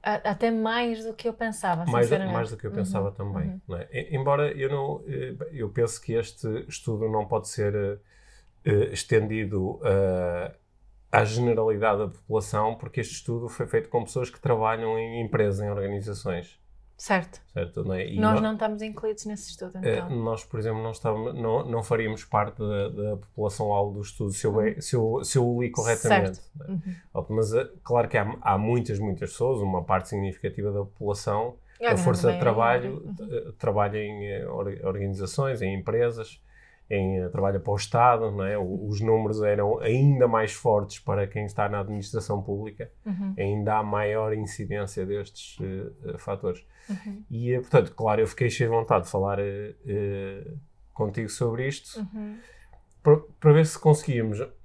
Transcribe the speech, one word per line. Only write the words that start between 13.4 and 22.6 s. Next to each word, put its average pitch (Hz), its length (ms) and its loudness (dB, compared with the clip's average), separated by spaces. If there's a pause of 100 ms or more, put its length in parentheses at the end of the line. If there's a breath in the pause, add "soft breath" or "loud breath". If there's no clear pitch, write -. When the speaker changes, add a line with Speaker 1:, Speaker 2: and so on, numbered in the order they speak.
Speaker 2:
foi - 180 -6
feito 113 220 0
com 117 140 0
pessoas 123 260 -4
que - 100 -20
trabalham 113 600 0
em 113 220 -6
empresas, 104 400 2
em 104 80 -4
organizações. 98 920 -6 (400)
Speaker 1:
Certo. 180 400 -2 (140)
Speaker 2:
Certo, - 300 -6
não 92 100 -2
é? 92 140 -4
E 98 120 -4
Speaker 1:
Nós 214 180 4
Speaker 2:
nó-, 214 40 2
Speaker 1:
não 220 120 0
estamos 214 280 -4
incluídos 220 440 -6
nesse 208 260 -10
estudo, - 320 -12
Speaker 2:
eh, 113 140 2
Speaker 1:
então. 113 120 -6
Speaker 2:
nós, 113 340 -2
por - 160 -8
exemplo, 110 220 -2
não 113 80 -6
estamos, 110 460 -2
não, 120 280 0
não 117 200 -2
faríamos 110 420 -2
parte - 320 0
da, 104 320 -2